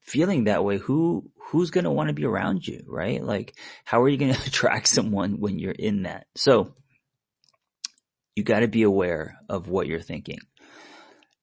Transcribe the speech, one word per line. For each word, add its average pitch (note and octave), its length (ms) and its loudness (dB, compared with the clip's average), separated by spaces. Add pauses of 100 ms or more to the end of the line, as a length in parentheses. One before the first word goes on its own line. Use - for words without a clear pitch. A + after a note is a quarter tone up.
feeling D#3 440 0
that G2 180 4
way, G2+ 140 0
who, D3 520 0 (200)
who's E3 220 2
gonna F3 200 0
wanna D3+ 220 0
be D3 120 -4
around G2+ 400 -2
you, - 220 -10
right? E2+ 360 -4
Like, G#2+ 320 -4 (280)
how A#2 200 2
are C3+ 60 6
you C#3+ 80 2
gonna C3 240 2
<laughs> - 40 -8
attract - 420 0
someone G2+ 520 0
when G2+ 200 -2
you're F2+ 120 -4
in G2+ 320 -2
that? E2+ 320 -10
So - 400 4 (1600)
you G#2 80 -4
gotta A2 240 2
be A2 160 2
aware F2 540 0 (120)
of G2 180 -6
what F#2 200 -2
you're D#2+ 120 -4
thinking. D#2+ 400 -12 (1040)